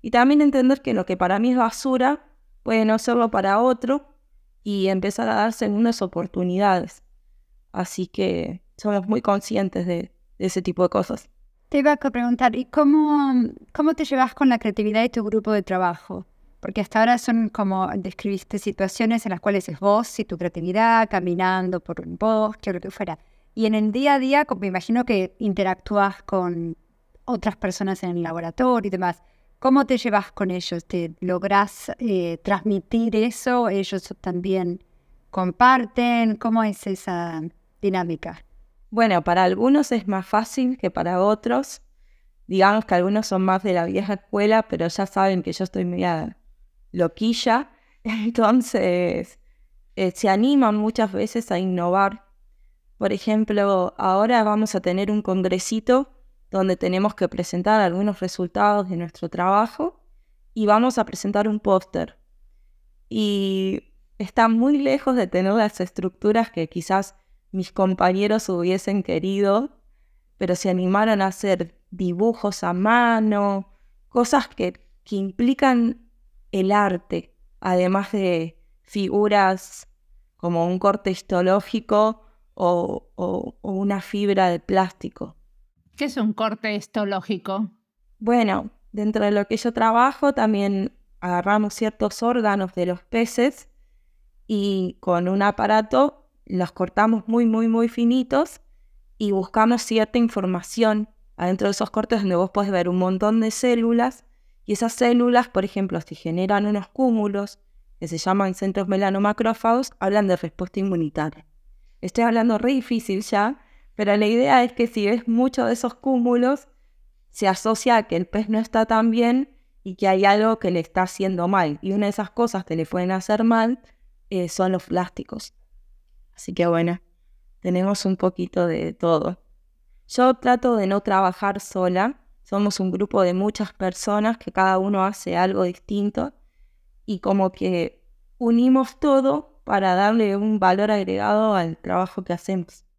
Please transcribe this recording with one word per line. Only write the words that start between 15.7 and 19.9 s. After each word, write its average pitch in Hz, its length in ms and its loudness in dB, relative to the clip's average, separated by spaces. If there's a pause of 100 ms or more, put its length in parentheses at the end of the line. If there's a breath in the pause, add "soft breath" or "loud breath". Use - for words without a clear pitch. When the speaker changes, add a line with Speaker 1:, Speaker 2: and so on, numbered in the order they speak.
Speaker 2:
Porque - 200 -6
hasta 220 200 -2
ahora 240 180 4
son 226 300 0
como, 190 480 -2
describiste 196 640 -6
situaciones 220 680 -2
en 208 40 -4
las 175 100 -6
cuales 196 300 -2
es 147 100 -10
vos 208 400 0